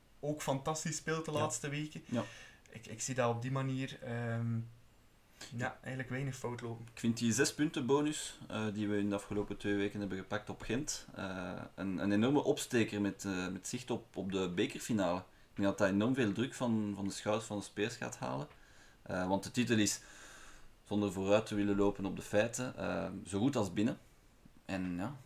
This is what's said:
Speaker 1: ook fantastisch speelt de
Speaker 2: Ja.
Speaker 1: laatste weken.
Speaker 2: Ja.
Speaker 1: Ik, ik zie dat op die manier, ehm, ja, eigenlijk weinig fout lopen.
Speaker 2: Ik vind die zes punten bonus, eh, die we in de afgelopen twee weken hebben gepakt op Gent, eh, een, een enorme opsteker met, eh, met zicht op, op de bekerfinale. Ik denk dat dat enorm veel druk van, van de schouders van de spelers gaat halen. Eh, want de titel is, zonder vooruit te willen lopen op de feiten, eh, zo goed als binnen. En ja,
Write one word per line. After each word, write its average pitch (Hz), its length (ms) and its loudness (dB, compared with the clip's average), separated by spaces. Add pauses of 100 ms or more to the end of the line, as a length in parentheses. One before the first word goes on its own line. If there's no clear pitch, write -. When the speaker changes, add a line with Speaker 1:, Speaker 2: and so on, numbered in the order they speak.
(200)
Speaker 1:
ook 147 220 -2
fantastisch 151 540 -2
speelt 160 280 -2
de 160 80 -6
Speaker 2:
Ja. 151 60 2
Speaker 1:
laatste 151 300 0
weken. 151 380 -6
Speaker 2:
Ja. 117 180 0 (460)
Speaker 1:
Ik, - 160 -16
ik 113 140 -10
zie 131 140 -4
dat 120 200 4
op 113 80 -4
die 131 100 -2
manier, 135 500 -2
ehm, 117 560 -2 (960)
ja, 123 240 -4
eigenlijk 127 280 -6
weinig 131 280 -4
fout 120 240 -6
lopen. 117 340 -8
Speaker 2:
Ik - 60 -14
vind 117 180 2
die 117 140 4
zes 139 220 4
punten 151 320 0
bonus, 147 520 2 (100)
eh, 110 240 -2
die 104 160 0
we 104 100 2
in 101 100 2
de 101 60 2
afgelopen 101 420 -2
twee 101 180 0
weken 101 260 0
hebben 95 180 -2
gepakt 101 320 -6
op - 120 -8
Gent, 135 520 -4
eh, 92 380 -6 (220)
een, 95 240 -2
een 101 140 2
enorme 123 300 6
opsteker 107 580 2
met, 101 240 -2
eh, 92 240 -2
met 92 200 -8
zicht 123 220 -6
op, - 260 -6
op 95 160 -4
de 95 180 2
bekerfinale. 92 680 2
Ik 95 60 -8 (400)
denk 98 40 6
dat 98 100 2
dat 104 100 6
enorm 104 260 4
veel 117 180 4
druk 117 220 -2
van, 110 420 0
van 98 120 -4
de 95 60 -4
schouders 107 320 0
van 104 120 -4
de 98 60 -6
spelers 107 320 -2
gaat 123 220 -8
halen. 131 300 -4 (540)
Eh, 92 260 -2
want 98 160 2
de 110 60 -8
titel 117 280 4
is, 101 220 4 (840)
zonder 104 280 2
vooruit 98 340 4
te - 80 -4
willen 101 220 2
lopen 101 280 4
op 90 120 -2
de 92 60 -8
feiten, 117 540 0
eh, 92 300 -2 (200)
zo 98 120 -2
goed 131 180 4
als 101 160 2
binnen. 107 260 2 (680)
En 92 320 -4
ja, 113 300 -4